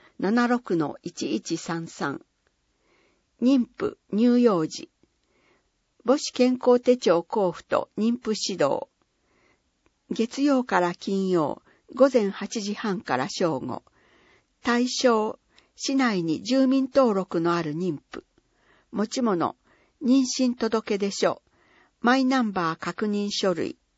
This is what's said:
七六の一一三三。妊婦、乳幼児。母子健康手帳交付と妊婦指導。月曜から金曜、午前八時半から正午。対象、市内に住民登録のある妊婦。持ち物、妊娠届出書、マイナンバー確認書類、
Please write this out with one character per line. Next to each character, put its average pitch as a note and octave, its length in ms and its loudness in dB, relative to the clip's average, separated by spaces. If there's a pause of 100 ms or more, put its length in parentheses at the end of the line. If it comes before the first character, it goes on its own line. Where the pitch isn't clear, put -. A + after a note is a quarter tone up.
(200)
七 A#3+ 280 0
六 A#3+ 280 -2
の D3 280 -2
一 - 320 -6
一 E3 220 -6
三 E3 300 -8
三。 D3+ 340 -8 (1200)
妊 B3 240 2
婦、 - 340 -8 (120)
乳 A#3+ 300 4
幼 F#3+ 240 4
児。 - 240 -10 (1160)
母 B3+ 120 4
子 - 160 -6
健 B3+ 240 2
康 B3 220 4
手 B3 180 4
帳 E3+ 320 2
交 F#3+ 220 0
付 - 120 -10
と - 320 -2
妊 A#3 220 0
婦 A3 180 -4
指 - 180 -6
導。 D3 340 0 (1200)
月 A3+ 320 -4
曜 C#4 220 2
か G3 160 0
ら F3 160 0
金 F#3+ 340 -2
曜、 E3 320 0 (320)
午 C4+ 180 6
前 G#3+ 180 2
八 G3+ 320 -8
時 G3+ 120 -4
半 G#3+ 280 -4
か C3 160 -4
ら C3 120 -2
正 D#3+ 300 -2
午。 B2 240 -10 (800)
対 A#3+ 240 0
象、 A3 520 0 (360)
市 - 200 -4
内 A3+ 280 2
に D#3+ 180 -2
住 B3+ 240 2
民 C4 280 2
登 B3 220 4
録 F#3 240 -2
の E3+ 160 0
あ E3+ 60 -2
る D3+ 140 -4
妊 E3 220 -2 (140)
婦。 - 140 -16 (680)
持 G3+ 160 -2
ち C4 160 -4
物、 F3 320 0 (480)
妊 C4+ 180 4
娠 B3 340 0
届 A3 440 -2
出 G3+ 100 -2
書、 - 320 -2 (580)
マ B3 180 4
イ C4 80 2
ナ C4 160 2
ン A3 100 0
バ E3+ 240 -2
ー - 40 -18
確 - 280 -6
認 G#3 240 -2
書 F#3+ 240 0
類、 G#2+ 220 -6 (200)